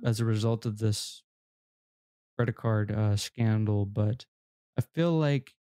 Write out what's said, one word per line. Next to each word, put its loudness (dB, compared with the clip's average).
as 0
a 0
result 0
of -4
this -4
credit 0
card, 0
uh, 2
scandal, 0
but -2
I -2
feel 0
like 0